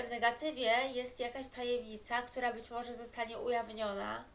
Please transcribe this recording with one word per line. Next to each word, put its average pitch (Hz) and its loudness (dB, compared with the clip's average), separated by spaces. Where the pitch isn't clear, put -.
w - -8
negatywie 240 4
jest 247 -2
jakaś 254 -2
tajemnica, 240 -2
która 247 0
być 226 -8
może 240 -4
zostanie 233 -4
ujawniona 220 0